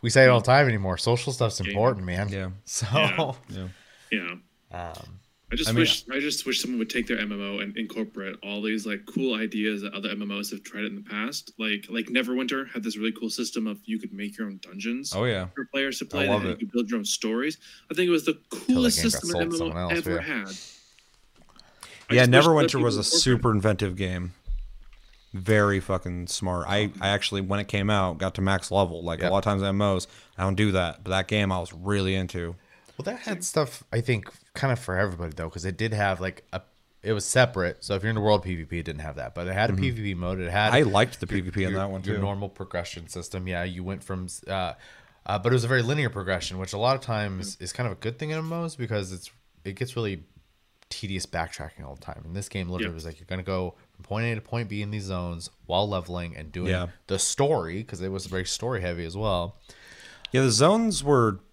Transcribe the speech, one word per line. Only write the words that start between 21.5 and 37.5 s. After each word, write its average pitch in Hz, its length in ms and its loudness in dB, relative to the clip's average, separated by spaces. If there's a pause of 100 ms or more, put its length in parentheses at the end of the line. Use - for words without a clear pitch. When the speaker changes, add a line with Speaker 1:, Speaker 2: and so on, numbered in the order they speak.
Speaker 2:
I 127 40 2
Speaker 3:
Yeah, 123 120 10
Speaker 2:
just 123 60 8
wish 139 140 12
Speaker 3:
Neverwinter 160 300 8
Speaker 2:
other 131 80 2
Speaker 3:
was 117 140 4
a - 20 0
Speaker 2:
people - 200 2
Speaker 3:
super 127 140 6 (180)
Speaker 2:
incorporated 107 40 6
Speaker 3:
inventive 98 400 2
game. 90 380 -4 (1000)
Very 101 460 4
fucking 90 480 -4
smart. 90 400 -2
I, 101 320 2
I 98 100 2
actually, 101 320 0
when 98 200 0
it 101 80 -6
came 101 200 2
out, 95 280 2
got 92 180 -2
to 95 60 -2
max 95 300 2
level. 90 320 2
Like, 82 180 -2
Speaker 1:
Yep. 87 80 2
Speaker 3:
a - 20 2
lot 98 80 4
of 95 60 -4
times 101 160 2
in 98 80 0
M 95 60 0
M 101 60 2
Os, 98 260 2 (300)
I 92 60 -2
don't 98 120 2
do 104 180 4
that. 87 320 0
But 95 60 -4
that 95 180 0
game 101 240 2
I 92 60 0
was 85 140 -8
really 95 420 0
into. 87 400 -4 (420)
Speaker 1:
Well, 170 60 -8
that 226 160 -6
had 202 240 -6
stuff, - 400 -2 (100)
I 113 80 2
think, 113 280 -2 (240)
kind 135 200 0
of 120 60 -2
for 92 180 -4
everybody, 87 380 -2
though, 82 140 -6
'cause 82 160 -10
it 92 120 -4
did 110 160 -2
have, 101 260 2
like, 92 320 -6
a, 92 100 -6 (420)
it 110 100 0
was 101 120 -2
separate. 120 580 2